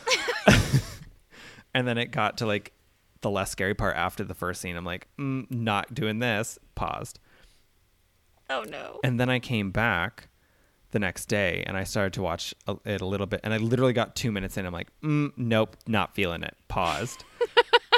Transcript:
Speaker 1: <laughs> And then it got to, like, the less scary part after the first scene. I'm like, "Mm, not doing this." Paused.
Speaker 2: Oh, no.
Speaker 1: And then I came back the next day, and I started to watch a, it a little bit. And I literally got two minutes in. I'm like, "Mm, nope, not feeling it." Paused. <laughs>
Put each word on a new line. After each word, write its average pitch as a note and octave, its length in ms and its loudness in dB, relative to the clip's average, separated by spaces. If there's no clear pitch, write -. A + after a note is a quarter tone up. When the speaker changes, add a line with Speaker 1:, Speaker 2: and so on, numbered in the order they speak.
Speaker 1:
<laughs> C4 60 10
And B2+ 140 2
then A#2 100 2
it A#2+ 140 -2
got G#2+ 260 0
to, A#2 80 -2
like, G#2 280 -2
the G#2+ 100 0
less F#2+ 180 0
scary F#2+ 240 0
part G2 240 0
after F2+ 260 -2
the F2+ 120 -10
first F2+ 260 -6
scene. F2 160 -8
I'm F2+ 80 -8
like, F2+ 220 -8
"Mm, C3+ 320 -6
not A2+ 460 -2
doing G#2+ 240 0
this." A2+ 400 0
Paused. - 440 -6
Speaker 2:
Oh, A#3+ 220 -4
no. - 340 -12
Speaker 1:
And B2 160 2
then B2 80 4
I B2+ 120 4
came G#2+ 320 0
back G#2 580 0
the A2 80 0
next F#2 260 -4
day, F#2 400 0
and F#2+ 100 -4
I F#2+ 80 -2
started F#2+ 300 0
to G2 80 -4
watch F2 320 -4
a, G2+ 180 -4
it G2+ 160 -2
a F#2 40 -4
little G2 200 -2
bit. G2 180 -2
And G#2+ 120 -2
I - 20 0
literally A#2+ 340 4
got A2 240 0
two A#2 160 -2
minutes F#2+ 240 -4
in. F#2+ 120 -4
I'm F2 60 -6
like, F2 160 -8
"Mm, D3 340 2
nope, A2+ 400 2
not G#2 280 0
feeling E2+ 280 0
it." - 120 -10
Paused. E2+ 640 -2
<laughs> - 40 -20